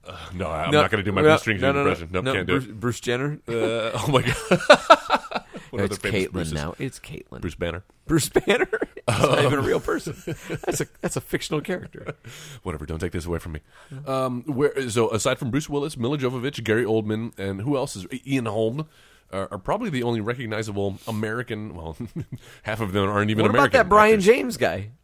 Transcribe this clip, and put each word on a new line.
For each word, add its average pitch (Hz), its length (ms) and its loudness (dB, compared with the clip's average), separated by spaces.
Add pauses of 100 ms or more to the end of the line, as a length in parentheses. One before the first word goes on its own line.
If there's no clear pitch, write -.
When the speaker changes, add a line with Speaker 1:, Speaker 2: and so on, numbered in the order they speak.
Speaker 1:
Uh, 87 80 -14 (180)
no, 87 160 -4
I'm 80 220 -2
Speaker 2:
No, 151 100 4
Speaker 1:
not 95 80 2
gonna 104 140 0
do 98 80 0
my 95 100 2
Speaker 2:
no, 156 60 6
Speaker 1:
Bruce 156 160 6
Springsteen 113 180 0
Speaker 2:
no, 135 100 2
no, 143 120 0
no, - 60 2
Speaker 1:
impression. 85 220 -4
Nope, 92 140 -2
Speaker 2:
no, 131 80 0
Speaker 1:
can't 92 140 -2
Speaker 2:
Bruce, 131 180 2
Speaker 1:
do 104 60 -16
it. 107 80 -12
Speaker 2:
Bruce 117 200 -4
Jenner. 135 480 -4
Speaker 1:
Uh, 117 40 -6
<laughs> 113 420 0
oh 120 180 -2
my 127 100 6
God. - 1200 4
<laughs> - 0 - (240)
What - 80 -8
Speaker 2:
No, 98 60 0
Speaker 1:
other 101 100 -2
Speaker 2:
it's 95 80 -6
Speaker 1:
famous 98 240 0
Speaker 2:
Caitlyn - 60 -8
Speaker 1:
Bruces? 82 220 -4
Speaker 2:
now. 76 260 -4
It's 135 200 -8
Caitlyn. - 420 -16
Speaker 1:
Bruce 85 120 -6
Banner. 85 300 -6 (240)
Speaker 2:
Bruce 151 220 2
Banner. - 440 2
<laughs> 440 60 -4 (280)
It's 113 140 2
not - 220 6
even - 100 4
a 139 80 0
Speaker 1:
Um, - 40 0
Speaker 2:
real - 140 2
person. - 360 -4 (500)
That's - 160 -2
a, 143 60 -2 (140)
that's - 140 -4
a - 60 -2
fictional 170 400 -4
character. - 540 -10 (240)
Speaker 1:
<laughs> 135 240 -18
Whatever. 78 240 -6
Don't 80 120 -4
take 87 120 -2
this 82 160 -6
away 85 120 -2
from 85 140 -10
me. 76 60 -8 (480)
Um, 131 400 -2
where, 135 420 0
so 110 220 2
aside 127 260 0
from 131 140 -4
Bruce 147 180 -2
Willis, 143 280 -2
Mila 131 200 0
Jovovich, 127 460 -4
Gary 110 220 2
Oldman, 110 520 -2
and 98 240 -6
who 139 160 -2
else 127 180 -4
is, 92 120 -10 (180)
Ian 135 220 -2
Holm, 113 400 -2 (440)
are, 95 200 -4
are 101 80 -8
probably 208 320 -2
the 127 120 -2
only 117 180 0
recognizable 107 760 -4 (100)
American. 110 680 -4
Well, 82 220 -10 (340)
<laughs> - 320 -18
half 107 180 -4
of 95 120 -2
them 98 160 4
aren't 104 200 2
even 110 140 4
Speaker 2:
What - 80 6
Speaker 1:
American 269 280 4
Speaker 2:
about 220 60 6
that 180 40 -8
Brian 214 240 8
Speaker 1:
actors. 196 120 4
Speaker 2:
James 247 320 4
guy? 101 320 0 (140)